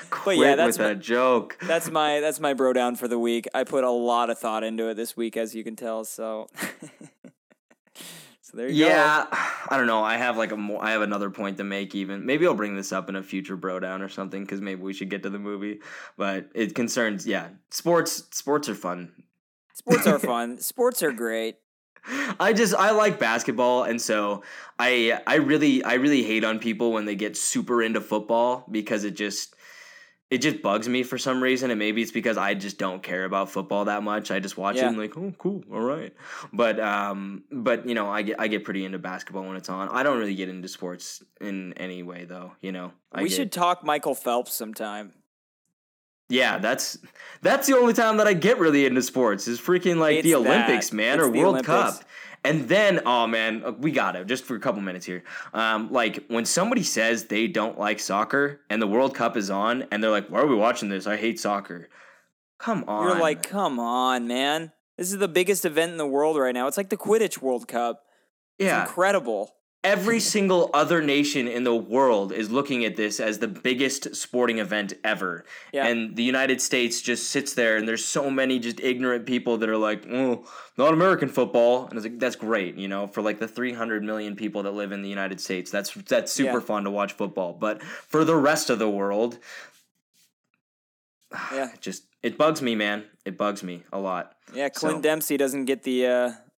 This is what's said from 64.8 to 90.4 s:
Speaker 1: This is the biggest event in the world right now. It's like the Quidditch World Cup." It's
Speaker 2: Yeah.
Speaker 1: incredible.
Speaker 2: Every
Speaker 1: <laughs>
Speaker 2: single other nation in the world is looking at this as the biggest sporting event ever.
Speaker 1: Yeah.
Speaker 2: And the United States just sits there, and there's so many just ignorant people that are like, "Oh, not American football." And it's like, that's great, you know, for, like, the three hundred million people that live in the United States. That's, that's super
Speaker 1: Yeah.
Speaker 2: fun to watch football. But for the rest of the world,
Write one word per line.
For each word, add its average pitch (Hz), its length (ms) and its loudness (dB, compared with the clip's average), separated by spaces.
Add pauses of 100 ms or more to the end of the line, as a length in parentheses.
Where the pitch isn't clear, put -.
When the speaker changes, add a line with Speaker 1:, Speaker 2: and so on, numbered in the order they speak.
Speaker 1:
This 180 140 -4
is 202 60 -4
the 196 100 0
biggest 185 360 2
event 165 280 2
in 165 60 -8
the 151 80 -2
world 147 320 2
right 127 160 2
now. 123 120 0
It's 147 100 -2
like 196 140 -4
the 220 60 0
Quidditch 208 440 0
World 123 280 -2
Cup." 120 360 -2 (540)
It's 196 80 2
Speaker 2:
Yeah. 135 160 2
Speaker 1:
incredible. 131 720 0 (320)
Speaker 2:
Every 202 360 4
Speaker 1:
<laughs> - 140 0
Speaker 2:
single 185 400 4
other 156 260 4
nation 143 460 2
in 120 160 -2
the 123 140 4
world 110 560 2
is 107 180 -4
looking 135 340 0
at 107 120 -2
this 107 240 -2
as 110 180 0
the 113 80 -2
biggest 127 720 -2
sporting 120 420 0
event 104 360 -2 (100)
ever. 92 400 -2 (280)
Speaker 1:
Yeah. 139 140 0
Speaker 2:
And 113 300 -2
the 117 80 0
United 131 360 2
States 120 400 0
just 120 300 -4
sits 143 240 -4
there, 113 220 2
and 110 120 -2
there's 113 160 -2
so 139 260 -2
many 131 280 0
just 117 220 -6
ignorant 123 460 0
people 120 320 0
that 113 100 0
are 110 80 2
like, 107 340 0
"Oh, 123 340 0 (320)
not 143 160 6
American 165 360 4
football." 123 580 4
And 120 100 -10
it's 107 80 -6
like, 117 140 -8
that's 123 160 -2
great, 107 400 -2
you 95 140 -8
know, 98 180 -4
for, 101 160 -6
like, 104 160 -2
the 113 80 -4
three 120 280 -6
hundred 117 280 -4
million 107 320 -6
people 104 300 -4
that 101 80 -4
live 101 180 -6
in 101 120 -6
the 98 60 -8
United 98 320 -6
States. 92 300 -6
That's, 101 240 -4
that's 104 380 -2
super 135 260 0
Speaker 1:
Yeah. - 20 2
Speaker 2:
fun 107 240 -2
to 98 60 -2
watch 101 220 -2
football. 92 400 -6
But 107 300 -4
for - 420 0
the 160 120 4
rest 151 340 4
of 113 100 2
the 110 100 2
world, 101 480 0 (1900)